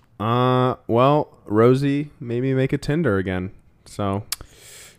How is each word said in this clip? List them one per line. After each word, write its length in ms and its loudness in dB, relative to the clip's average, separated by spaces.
uh, 560 0
well, 480 2
Rosie 760 2
made 240 -6
me 100 -2
make 180 0
a 60 -4
Tinder 400 -2
again. 340 -4
So 400 -6